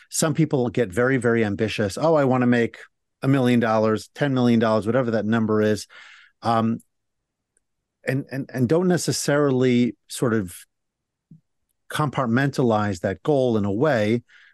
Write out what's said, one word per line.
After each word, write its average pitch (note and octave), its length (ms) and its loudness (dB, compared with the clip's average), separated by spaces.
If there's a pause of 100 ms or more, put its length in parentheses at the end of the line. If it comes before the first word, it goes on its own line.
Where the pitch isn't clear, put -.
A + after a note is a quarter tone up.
some D#3 240 -2
people C#3+ 360 0
get A2 200 -2
very, B2 280 0
very A#2 280 2
ambitious. G2+ 520 -4
"Oh, D#3+ 180 2
I C#3+ 100 2
wanna B2+ 220 2
make A#2+ 320 0 (420)
a C3 60 -4
million B2 320 2
dollars, A2 560 0
ten C#3+ 180 -2
million A#2+ 260 2
dollars," A2 260 0
whatever A#2 260 0
that G#2+ 140 -2
number G#2+ 360 0
is. G#2+ 260 -2 (540)
Um, A2+ 380 0 (1300)
and, C#3 260 -4
and, C3+ 220 -10
and A#2+ 160 -2
don't F3+ 180 2
necessarily C3 1080 0 (120)
sort A#2+ 260 -4
of F#2+ 240 -4 (1300)
compartmentalize B2 1120 0
that G2 220 -4
goal B2+ 340 2
in G2+ 80 -2
a G2+ 60 -2
way A#2+ 520 0 (300)